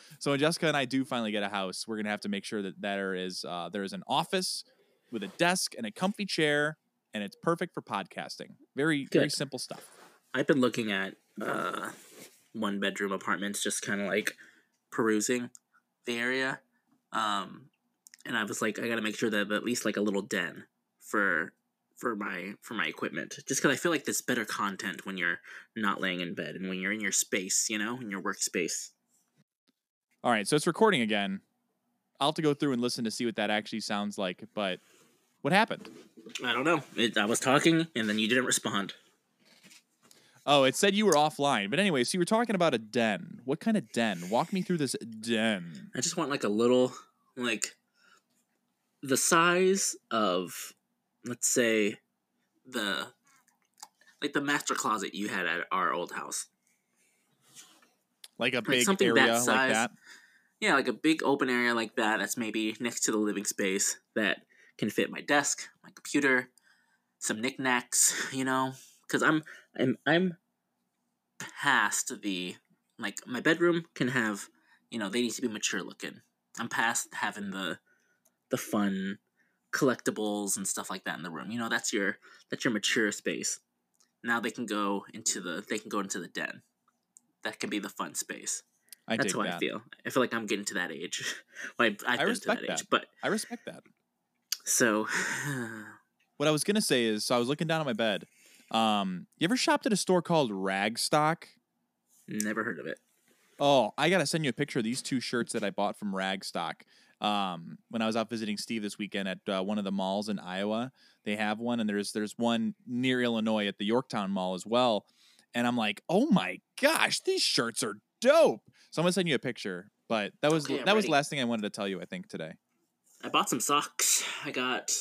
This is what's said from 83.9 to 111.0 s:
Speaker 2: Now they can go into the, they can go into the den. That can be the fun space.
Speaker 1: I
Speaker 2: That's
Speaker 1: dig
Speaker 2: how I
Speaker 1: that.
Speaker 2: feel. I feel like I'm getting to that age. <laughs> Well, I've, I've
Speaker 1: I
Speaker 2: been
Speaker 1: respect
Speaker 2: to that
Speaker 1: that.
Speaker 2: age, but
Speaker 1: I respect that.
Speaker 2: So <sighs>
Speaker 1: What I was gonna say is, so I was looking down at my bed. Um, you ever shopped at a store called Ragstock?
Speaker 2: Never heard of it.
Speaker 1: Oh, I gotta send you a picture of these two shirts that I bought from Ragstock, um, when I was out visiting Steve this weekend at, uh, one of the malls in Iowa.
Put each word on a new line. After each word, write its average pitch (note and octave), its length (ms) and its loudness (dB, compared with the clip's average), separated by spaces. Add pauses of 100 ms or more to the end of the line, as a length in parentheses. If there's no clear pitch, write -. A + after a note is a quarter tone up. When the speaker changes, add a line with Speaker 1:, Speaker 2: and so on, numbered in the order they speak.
Speaker 2:
Now A#2 160 0
they A2 120 -2
can A#2+ 140 -8
go G2+ 480 0
into G#2 280 -4
the, F2+ 280 -6
they A2 80 -2
can G#2+ 120 -8
go G#2+ 100 -2
into F#2+ 200 -4
the E2 100 -8
den. - 340 -8 (800)
That G#2+ 160 -6
can A2 100 -4
be G#2 100 -4
the G2+ 100 -6
fun - 260 -10
space. - 480 -8 (440)
Speaker 1:
I A2+ 100 -2
Speaker 2:
That's C#3+ 100 0
Speaker 1:
dig F#3 80 0
Speaker 2:
how A2+ 60 0
I F2+ 100 -2
Speaker 1:
that. E2+ 80 -6
Speaker 2:
feel. E2 240 -4 (220)
I - 40 -6
feel C3 140 2
like A#2 100 -2
I'm A2+ 140 -4
getting G2+ 180 -2
to - 100 -6
that F2+ 160 -2
age. - 440 -6 (140)
<laughs> - 280 -10
Well, A#2+ 120 6
I've, G2+ 80 -2 (100)
I've B2 140 2
Speaker 1:
I - 20 2
Speaker 2:
been G3 80 2
Speaker 1:
respect - 300 -2
Speaker 2:
to - 60 -8
that - 0 -
Speaker 1:
that. E2 120 -2
Speaker 2:
age, - 100 -6
but - 160 2 (160)
Speaker 1:
I B2 60 -2
respect A3 380 -4
that. - 180 -14 (800)
Speaker 2:
So G#2+ 480 2
<sighs> A2+ 1300 -6
Speaker 1:
What C#3+ 100 2
I D#3 40 6
was D3+ 120 2
gonna G#3 180 2
say B2 240 4
is, G#2+ 200 2
so B2+ 100 2
I A#2+ 40 4
was A#2+ 80 2
looking D#3 200 -2
down D#3+ 140 0
at D3+ 40 -4
my B2 80 0
bed. G#2+ 320 0 (460)
Um, G2+ 560 2 (100)
you D#3 80 2
ever A3 100 2
shopped D4 300 2
at A3+ 80 2
a - 40 6
store F3+ 260 4
called D3 280 2
Ragstock? G#2+ 920 0 (840)
Speaker 2:
Never G#2+ 360 -2
heard G2+ 160 -6
of - 80 -10
it. - 120 -8 (600)
Speaker 1:
Oh, C#3 380 6
I D3+ 120 2
gotta F3 160 4
send D#3+ 180 0
you C#3 60 2
a A#2 40 0
picture C#3+ 260 -2
of A2 60 0
these A#2+ 180 -4
two C3 160 -2
shirts - 340 -2
that A2 100 -2
I G2+ 60 -2
bought G2 280 -2
from G#2 160 -4
Ragstock, F#2+ 680 -4 (400)
um, F#2 560 -2 (120)
when A2+ 120 -4
I A2 60 2
was A2 80 0
out A2+ 140 0
visiting G#2+ 280 -4
Steve A2+ 240 -6
this G#2 160 -8
weekend G2 320 -4
at, F#2 180 -6
uh, F#2+ 160 0
one G#2 140 -2
of G#2 60 -2
the G2 80 -4
malls G2 380 -2
in G2+ 100 -4
Iowa. G#2 520 -4 (320)